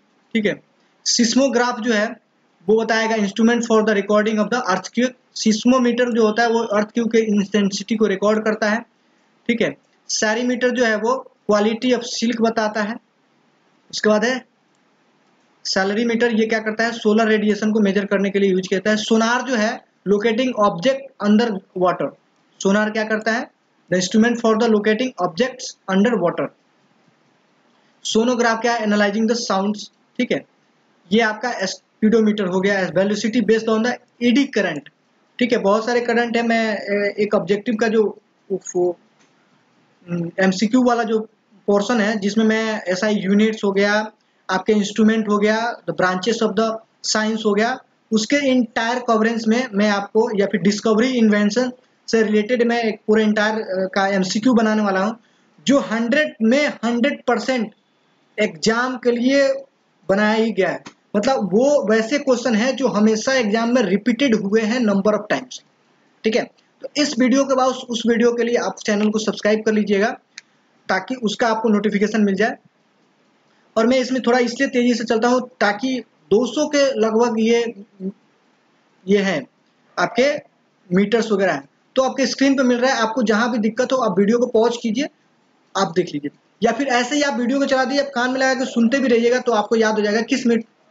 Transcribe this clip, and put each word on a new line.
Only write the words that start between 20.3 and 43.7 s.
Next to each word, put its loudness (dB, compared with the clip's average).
object -2
under 4
water, -2
Sonar 2
क्या -2
करता -2
है? -4
The 0
instrument 2
for 2
the 2
locating 0
objects -6
under 2
water। -2
Sonograph 0
क्या 0
है? -2
Analyzing 2
the 0
sounds, -2
ठीक -2
है। -4
ये 4
आपका -4
speedometer 0
हो -2
गया, 0
velocity 0
based 0
on 2
the -2
eddy 2
current, -2
ठीक 0
है। 4
बहुत 4
सारे 0
current 0
है, 2
मैं, 0
ए, -2
एक 0
objective -2
का 0
जो, 0
उफ, -4
वो, 0
हम्म, -4
एमसीक्यू 2
वाला 2
जो 0
portion 2
है -2
जिसमें 0
मैं -2
एसआई -2
units 0
हो 0